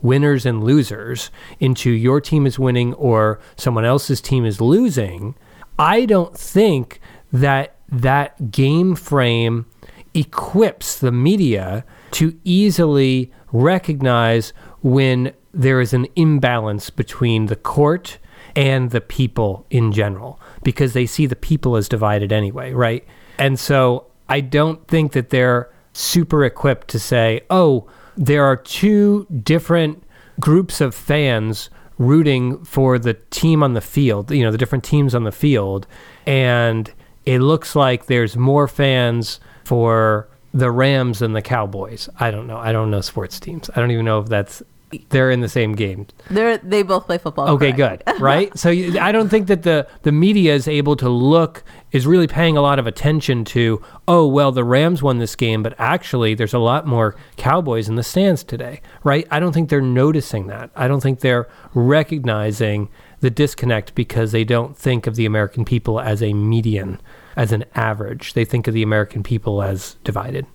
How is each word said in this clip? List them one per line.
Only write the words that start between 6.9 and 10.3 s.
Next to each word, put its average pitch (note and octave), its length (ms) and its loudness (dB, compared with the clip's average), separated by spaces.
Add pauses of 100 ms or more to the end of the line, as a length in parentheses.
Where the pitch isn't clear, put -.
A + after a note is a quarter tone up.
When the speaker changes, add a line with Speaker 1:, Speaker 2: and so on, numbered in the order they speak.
Speaker 1:
that C3+ 440 0 (120)
that C3+ 640 -2
game D#3+ 440 2
frame A#2 720 0 (480)
equips - 840 -2